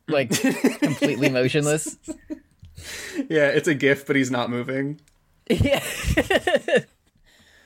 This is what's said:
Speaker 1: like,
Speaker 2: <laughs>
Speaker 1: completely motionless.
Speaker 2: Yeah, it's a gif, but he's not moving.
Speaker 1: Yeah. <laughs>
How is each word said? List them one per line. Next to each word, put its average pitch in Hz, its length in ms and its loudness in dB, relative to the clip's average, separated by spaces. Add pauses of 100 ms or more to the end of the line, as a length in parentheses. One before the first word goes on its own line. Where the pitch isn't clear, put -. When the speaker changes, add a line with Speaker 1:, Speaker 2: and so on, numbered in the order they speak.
Speaker 1:
like, 135 220 0
Speaker 2:
<laughs> - 500 0
Speaker 1:
completely 147 500 0
motionless. 147 680 0 (1300)
Speaker 2:
Yeah, 147 180 4
it's 151 200 2
a 156 60 4
gif, 139 320 2
but 139 100 2
he's 127 140 2
not 120 200 -2
moving. 131 500 -4 (480)
Speaker 1:
Yeah. 262 340 2 (340)
<laughs> 339 640 0 (880)